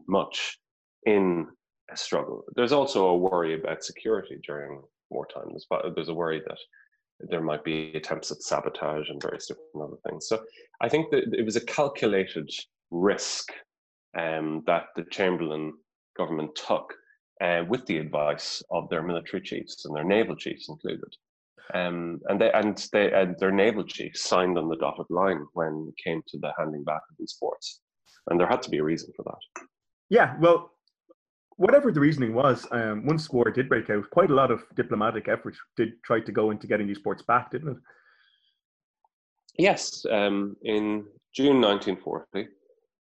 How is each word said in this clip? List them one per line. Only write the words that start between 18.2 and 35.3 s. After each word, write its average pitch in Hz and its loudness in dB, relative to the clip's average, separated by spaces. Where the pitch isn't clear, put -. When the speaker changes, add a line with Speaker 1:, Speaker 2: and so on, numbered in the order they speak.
Speaker 1:
of 82 -4
their 82 -2
military 85 -4
chiefs - -12
and 76 -8
their 78 -4
naval 98 2
chiefs - -10
included. - -10
Um, 87 -4
and 101 2
they, 110 4
and 104 2
they, 104 4
and 92 4
their 95 4
naval 98 4
chiefs - -8
signed 90 4
on 80 0
the 80 -2
dotted 73 -4
line 87 0
when 78 -4
it - -18
came 82 -4
to 78 -12
the 76 -6
handing 76 -6
back 78 -4
of - -20
these - -12
ports. - -8
And 87 2
there 87 4
had 120 2
to - -10
be 76 0
a 76 0
reason 78 -2
for - -12
that. - -14
Speaker 2:
Yeah, 180 6
well, 170 6
whatever 240 6
the 151 2
reasoning 131 4
was, 127 4
um, 110 -2
once 156 -2
war 120 4
did 131 0
break 113 0
out, 104 -2
quite 170 4
a 139 4
lot 131 6
of 110 -2
diplomatic 110 -2
efforts 107 -4